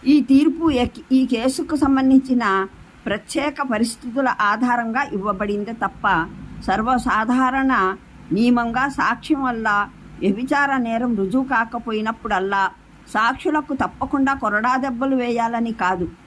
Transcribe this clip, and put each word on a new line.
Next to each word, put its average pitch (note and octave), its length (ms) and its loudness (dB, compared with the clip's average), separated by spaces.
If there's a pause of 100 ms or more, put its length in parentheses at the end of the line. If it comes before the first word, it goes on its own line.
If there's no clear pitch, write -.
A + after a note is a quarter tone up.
ఈ C#4+ 140 6
తీర్పు D4+ 500 4
ఎక్-, A#3+ 300 -2 (100)
ఈ C4 140 4
కేసుకు C4 500 -2
సంబంధించిన C4 920 4 (380)
ప్రత్యేక C4+ 560 -4
పరిస్థితుల B3 800 -2
ఆధారంగా A#3 640 0
ఇవ్వబడిందే G#3 720 -4
తప్ప F#3+ 540 -2 (340)
సర్వసాధారణ A#3+ 1300 0 (360)
నియమంగా A#3+ 560 2
సాక్ష్యం C4+ 560 -2
వల్ల A3 460 0 (300)
వ్యభిచార C4 580 0
నేరం A#3 380 0
రుజువు G3 280 0
కాకపోయినప్పుడల్లా A3 1300 -2 (420)
సాక్షులకు C#4+ 600 0
తప్పకుండా C4+ 600 -2
కొరడా A3+ 440 0
దెబ్బలు C4 380 -2
వేయాలని A#3 580 -2
కాదు. F3+ 320 -2 (220)